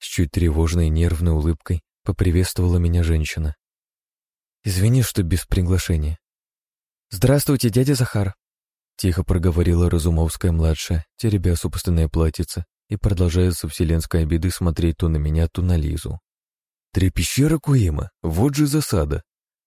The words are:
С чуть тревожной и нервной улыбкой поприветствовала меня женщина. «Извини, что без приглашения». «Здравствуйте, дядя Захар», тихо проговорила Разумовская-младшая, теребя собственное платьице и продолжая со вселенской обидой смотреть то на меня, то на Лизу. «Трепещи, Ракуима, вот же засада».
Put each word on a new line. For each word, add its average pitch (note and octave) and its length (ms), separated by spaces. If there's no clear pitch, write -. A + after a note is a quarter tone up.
С - 60
чуть - 260
тревожной E2 560
и - 20
нервной E2 400
улыбкой D#2+ 500
поприветствовала F2+ 760
меня E2+ 260
женщина. D#2 500
«Извини, A2 380
что G#2 200
без E2+ 240
приглашения». E2+ 720
«Здравствуйте, B2+ 640
дядя C3 240
Захар», G#2 400
тихо F2+ 260
проговорила F2 680
Разумовская-младшая, E2 1160
теребя F#2+ 380
собственное E2 540
платьице E2 560
и G#2 80
продолжая F2+ 560
со - 160
вселенской E2 540
обидой E2 280
смотреть E2+ 460
то F2 100
на D#2 120
меня, D#2 280
то - 160
на F2+ 140
Лизу. D#2 420
«Трепещи, F#2 500
Ракуима, C#3 680
вот C#3 340
же D3+ 100
засада». G2+ 560